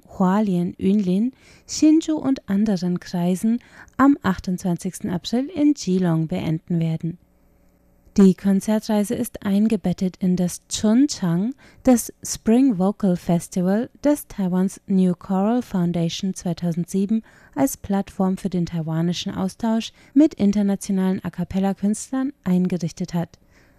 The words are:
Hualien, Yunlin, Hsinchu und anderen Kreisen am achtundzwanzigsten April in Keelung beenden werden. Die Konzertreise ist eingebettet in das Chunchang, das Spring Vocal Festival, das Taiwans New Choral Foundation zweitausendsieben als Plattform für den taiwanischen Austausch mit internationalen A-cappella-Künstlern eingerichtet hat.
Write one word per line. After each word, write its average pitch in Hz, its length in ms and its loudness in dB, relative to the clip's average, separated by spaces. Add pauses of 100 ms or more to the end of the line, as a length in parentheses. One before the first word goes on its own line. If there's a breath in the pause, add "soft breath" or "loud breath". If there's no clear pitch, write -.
(180)
Hualien, 185 600 0
Yunlin, 202 560 0 (340 soft breath)
Hsinchu 311 480 2
und - 320 -2
anderen 190 540 0
Kreisen 185 580 -2 (380 loud breath)
am 277 240 6
achtundzwanzigsten 185 880 -4
April 233 440 -4
in 294 200 2
Keelung 175 560 0
beenden 170 500 -4
werden. 165 380 -4 (1000)
Die 190 160 8
Konzertreise 208 800 0
ist - 320 -6
eingebettet 196 760 0
in 180 160 2
das 180 320 -4
Chunchang, 214 840 0 (300 soft breath)
das 247 300 4 (100)
Spring 233 560 2
Vocal 185 380 0
Festival, 185 720 -2 (120)
das 294 280 0
Taiwans 185 580 -2
New 185 280 2
Choral 208 460 0
Foundation 175 720 -2
zweitausendsieben 180 880 -4 (320 soft breath)
als 269 200 0
Plattform 196 600 -4
für 190 120 -8
den 175 160 -2
taiwanischen 165 720 -4
Austausch 220 560 -4 (220 soft breath)
mit 302 200 4
internationalen 202 920 0
A-cappella-Künstlern 196 1080 -4 (140)
eingerichtet 180 680 -2
hat. 170 240 -6 (420 soft breath)